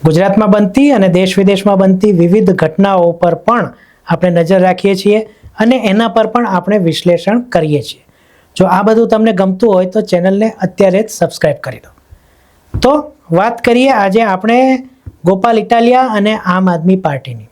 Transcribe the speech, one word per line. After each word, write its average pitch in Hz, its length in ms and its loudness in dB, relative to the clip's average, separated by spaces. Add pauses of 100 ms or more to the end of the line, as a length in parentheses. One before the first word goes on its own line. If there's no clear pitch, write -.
ગુજરાતમાં 196 460 2
બનતી 208 400 2
અને 196 180 2
દેશ 185 300 0
વિદેશમાં 196 400 2
બનતી 190 340 2
વિવિધ 180 380 2
ઘટનાઓ 180 640 0
પર 170 220 0
પણ 214 400 -2 (320)
આપણે 180 240 0
નજર 170 300 2
રાખીએ 185 340 0
છીએ 208 340 0 (300)
અને 233 180 0
એના 220 320 0
પર 220 180 0
પણ 240 200 -2
આપણે 190 320 -2
વિશ્લેષણ 175 640 0
કરીએ 156 420 -2
છીએ. - 220 -16 (520)
જો 185 100 2
આ 185 160 0
બધું 220 260 2
તમને 220 240 0
ગમતું 190 420 0
હોય 185 120 0
તો 202 140 -4
ચેનલને 196 500 -2
અત્યારે 190 520 0
જ 214 80 -6
સબસ્ક્રાઇબ - 460 -4
કરી 120 220 -14
દો. - 120 -20 (880)
તો - 340 0 (180)
વાત 190 340 -2
કરીએ 247 260 2
આજે 208 320 0
આપણે 240 640 0 (360)
ગોપાલ 196 340 0
ઇટાલિયા 240 440 2
અને 214 420 -2
આમ 185 260 0
આદમી 175 260 0
પાર્ટીની. 131 560 -6